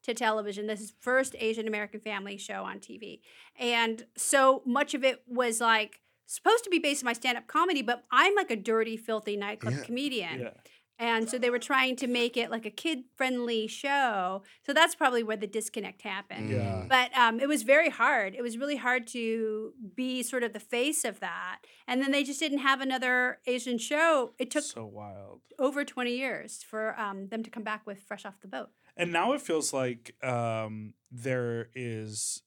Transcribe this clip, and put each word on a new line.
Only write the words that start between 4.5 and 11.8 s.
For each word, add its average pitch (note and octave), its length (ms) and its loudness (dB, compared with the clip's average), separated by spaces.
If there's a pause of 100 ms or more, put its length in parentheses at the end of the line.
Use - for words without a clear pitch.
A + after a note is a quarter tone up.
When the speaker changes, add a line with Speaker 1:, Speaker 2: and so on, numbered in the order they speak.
Speaker 1:
much B3+ 300 2
of C4 100 -2
it B3+ 220 2
was, A#3 340 0
like, A3 400 2 (260)
supposed A#4 380 4
to G4+ 60 -8
be E4+ 80 4
based C#4+ 240 0
on B3 40 -2
my A#3 60 2
stand-up A#3 340 -2
comedy, D#4+ 360 2
but A#3+ 280 -2
I'm, E4+ 240 6
like, F#4 160 2
a A3+ 60 0
dirty, A3+ 400 0
filthy G#3+ 400 -4
nightclub G#3+ 380 -4
Speaker 2:
Yeah. D3 100 -4
Speaker 1:
comedian. A#3 560 -4
Speaker 3:
Yeah. A#2 100 -6 (500)
Speaker 1:
And A3+ 300 2
so B3+ 80 -2
they A#3+ 100 2
were A#3+ 120 0
trying C4 360 2